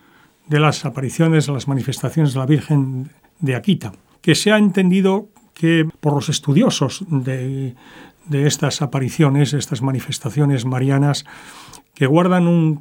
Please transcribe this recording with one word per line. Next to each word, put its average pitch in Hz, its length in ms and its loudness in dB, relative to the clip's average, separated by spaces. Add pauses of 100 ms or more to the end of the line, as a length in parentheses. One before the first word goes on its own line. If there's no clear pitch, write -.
(480)
de 151 100 0
las 151 260 0
apariciones, 151 640 0
las 139 200 -6
manifestaciones 135 640 -2
de 131 80 -4
la 131 60 -4
Virgen 135 640 0 (280)
de 135 160 -2
Akita, 120 380 -2 (300)
que 165 120 4
se - 160 0
ha 214 80 4
entendido 196 680 2 (260)
que 165 340 2 (120)
por 147 140 0
los 139 140 -2
estudiosos 147 800 0
de, 131 680 -4 (500)
de 147 220 0
estas 143 340 -2
apariciones, 139 720 2
estas 131 300 -4
manifestaciones 135 800 -2
marianas, 139 600 0 (680)
que 135 120 0
guardan 175 420 2
un 160 320 2